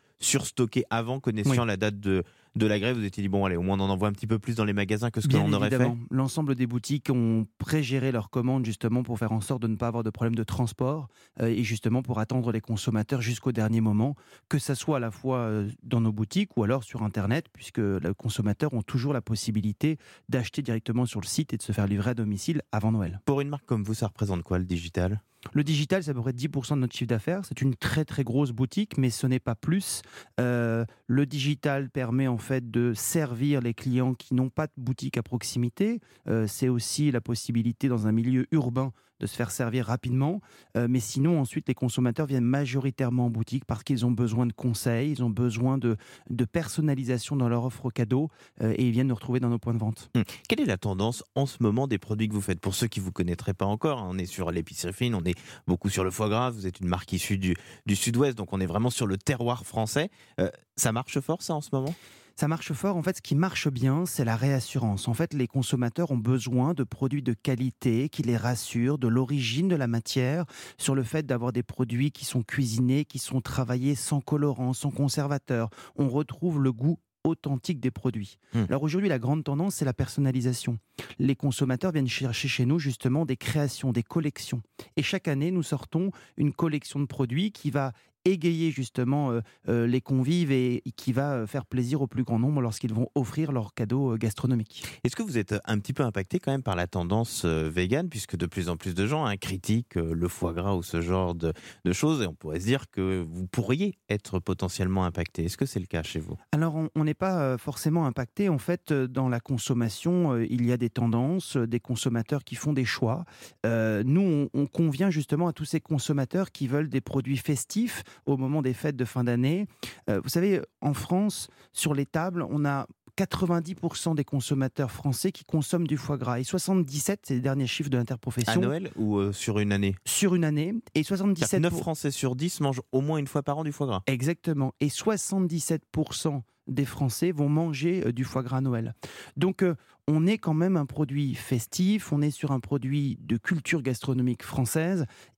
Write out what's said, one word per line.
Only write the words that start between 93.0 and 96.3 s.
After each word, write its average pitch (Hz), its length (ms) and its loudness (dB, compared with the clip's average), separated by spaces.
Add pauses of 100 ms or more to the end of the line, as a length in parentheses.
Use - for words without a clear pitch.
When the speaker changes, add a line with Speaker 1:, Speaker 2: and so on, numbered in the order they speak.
Speaker 2:
offrir 147 360 -2
leurs 117 220 -2
cadeaux, 123 400 0
euh, 113 40 0
gastronomiques. 113 680 -2 (180)
Speaker 1:
Est-ce - 120 0
que 226 80 -4
vous 147 160 -2
êtes 98 160 0 (100)
un 107 140 2
petit - 120 -4
peu 139 120 0
impacté 104 340 0